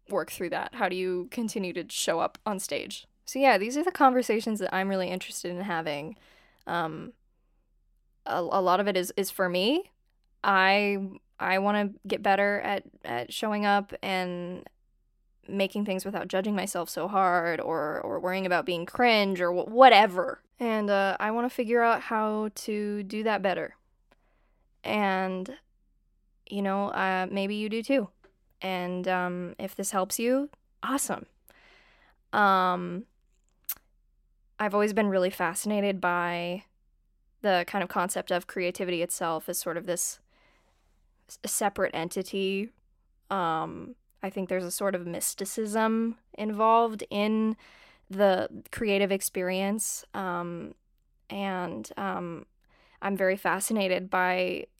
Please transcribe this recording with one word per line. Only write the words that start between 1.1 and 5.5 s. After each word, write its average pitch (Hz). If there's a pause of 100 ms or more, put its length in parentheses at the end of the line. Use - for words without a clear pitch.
continue 202
to 175
show -
up -
on 202
stage? - (200)
So -
yeah, 262
these 233
are 302
the 381
conversations 233
that 185
I'm 190
really 190
interested 180